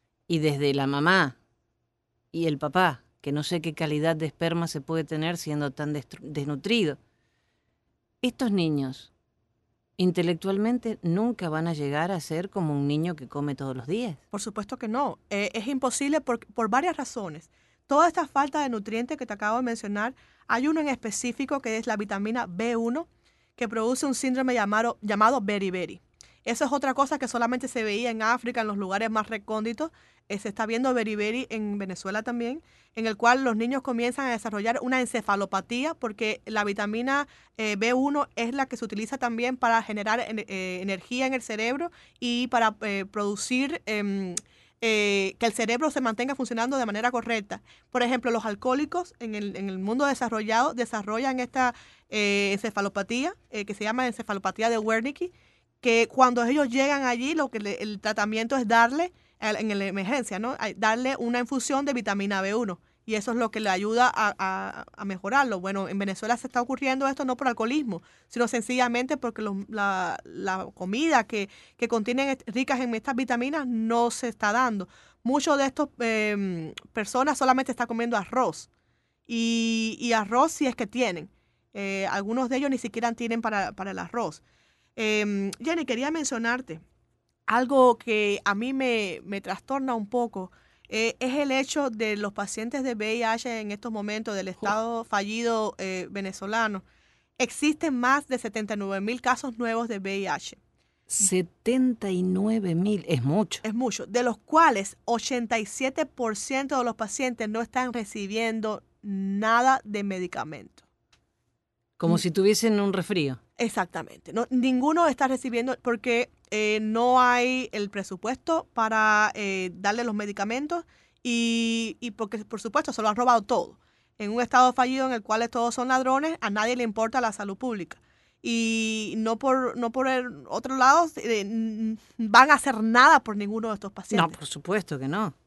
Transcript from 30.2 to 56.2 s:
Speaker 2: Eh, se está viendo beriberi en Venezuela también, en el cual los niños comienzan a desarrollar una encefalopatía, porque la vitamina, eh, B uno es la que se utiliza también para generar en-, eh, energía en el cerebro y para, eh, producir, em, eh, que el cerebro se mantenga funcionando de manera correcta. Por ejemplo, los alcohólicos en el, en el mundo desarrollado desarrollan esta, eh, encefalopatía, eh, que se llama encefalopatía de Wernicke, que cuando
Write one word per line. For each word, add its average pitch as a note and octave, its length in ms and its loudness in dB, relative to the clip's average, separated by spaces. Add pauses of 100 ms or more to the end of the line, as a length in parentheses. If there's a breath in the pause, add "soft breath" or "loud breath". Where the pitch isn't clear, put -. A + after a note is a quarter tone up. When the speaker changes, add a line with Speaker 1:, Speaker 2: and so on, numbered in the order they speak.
Speaker 2:
Eh, G3 100 -6
se A3 100 -6
está A3 160 -4
viendo A#3+ 280 0
beriberi A3 560 -2
en G#3 280 -4
Venezuela G3 440 -6
también, A#3+ 400 -4 (340 soft breath)
en A3+ 120 -2
el G#3 100 -2
cual B3 260 6
los A#3 120 2
niños A#3+ 260 0
comienzan B3 460 -2
a B3 40 0
desarrollar A3 500 -2
una B3+ 200 0
encefalopatía, A3+ 920 -2
porque G#3+ 500 -4
la G#3+ 180 -2
vitamina, A3+ 640 -2 (300 soft breath)
eh, G#3+ 200 -2
B A3+ 160 2
uno C#4 420 2
es A#3 180 -2
la C4+ 140 -2
que A3+ 100 -8
se A#3 80 -6
utiliza G#3+ 320 -6
también A#3+ 400 -2
para A3+ 240 4
generar G#3+ 380 -2
en-, A3 200 -6
eh, F#3 420 -6
energía G3 440 -4
en C4 80 0
el B3 80 -4
cerebro A#3+ 500 -4 (280 soft breath)
y A#3+ 280 -2
para, A3+ 340 2
eh, G3 300 -4
producir, B3 720 -2
em, G3 500 -2 (460 soft breath)
eh, G#3 580 2
que A#3 60 0
el A3+ 60 2
cerebro B3 400 0
se D4 80 -2
mantenga B3 360 -2
funcionando B3 420 -2
de B3 80 0
manera A3 260 -2
correcta. A3+ 500 -4 (280 soft breath)
Por B3+ 120 0
ejemplo, A#3+ 300 2
los A3+ 140 0
alcohólicos C#4 760 -2
en A3 160 -8
el, G3+ 220 -6
en G3 120 -6
el F#3+ 100 -6
mundo A#3 260 0
desarrollado A3+ 680 2
desarrollan A#3 640 -2
esta, B3 340 0 (360 loud breath)
eh, G3+ 440 2
encefalopatía, G3+ 840 -2 (140)
eh, G#3 160 -6
que G#3 80 -8
se G#3 100 -8
llama B3 240 0
encefalopatía A3 640 -2
de A#3 80 2
Wernicke, A3+ 540 -2 (500 soft breath)
que A#3 300 6
cuando A#3+ 320 6